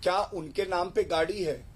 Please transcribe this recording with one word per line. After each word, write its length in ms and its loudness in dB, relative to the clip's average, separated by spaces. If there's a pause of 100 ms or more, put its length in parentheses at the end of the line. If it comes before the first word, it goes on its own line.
क्या 160 4
उनके 460 -2
नाम 240 0
पे 140 2
गाड़ी 400 2
है? 220 -2 (100)